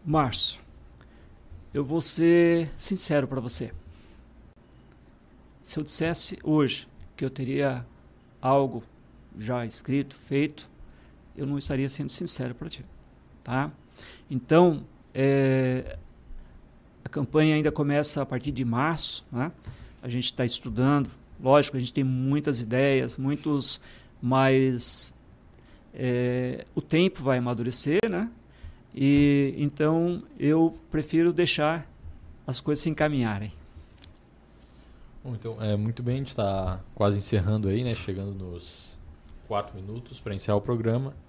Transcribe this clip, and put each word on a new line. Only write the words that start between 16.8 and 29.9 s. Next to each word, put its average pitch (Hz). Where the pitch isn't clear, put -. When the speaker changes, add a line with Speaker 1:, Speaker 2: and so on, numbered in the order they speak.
Speaker 1:
a -
campanha 156
ainda 151
começa 147
a 135
partir 131
de 127
março, 143
né? 135
A -
gente 123
tá 135
estudando, 127
lógico, 135
a -
gente 127
tem 139
muitas 135
ideias, 127
muitos, 143
mas, 131
é, 123
o -
tempo 180
vai 131
amadurecer, 123
né? 190
E, 139
então, 156